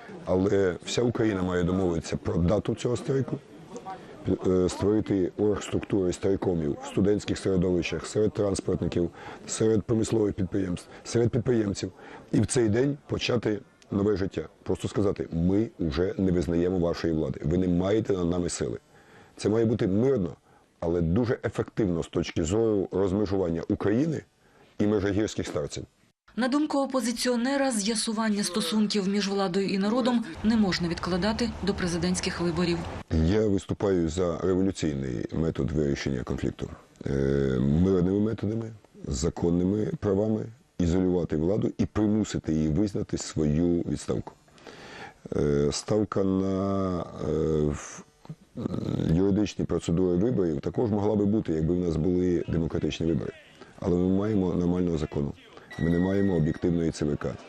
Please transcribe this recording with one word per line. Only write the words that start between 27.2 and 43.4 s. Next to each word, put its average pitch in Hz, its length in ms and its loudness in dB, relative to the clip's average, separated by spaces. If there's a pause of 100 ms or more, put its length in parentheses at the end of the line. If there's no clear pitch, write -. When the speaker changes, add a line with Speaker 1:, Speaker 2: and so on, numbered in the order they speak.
Speaker 2:
з'ясування 214 760 0
стосунків 208 640 0
між 196 200 0
владою 196 400 0
і 196 100 0
народом 233 460 2 (200)
не 226 120 4
можна 175 320 2
відкладати 196 600 -2 (120)
до 190 120 0
президентських 180 640 -2
виборів. 170 380 0 (320)
Speaker 1:
Я 87 360 4
виступаю 95 600 2
за 85 300 0
революційний 80 920 0
метод 78 400 0
вирішення 71 500 0
конфлікту. - 460 -4 (380)
Е, - 40 -2 (500)
мирними 90 600 4
методами, 113 500 -2 (340)
законними 87 960 0
правами 107 460 0 (320)
ізолювати 87 580 2
владу 92 420 0
і 101 80 2
примусити 104 680 0
її 78 160 2
визнати 98 500 -2
свою 82 640 0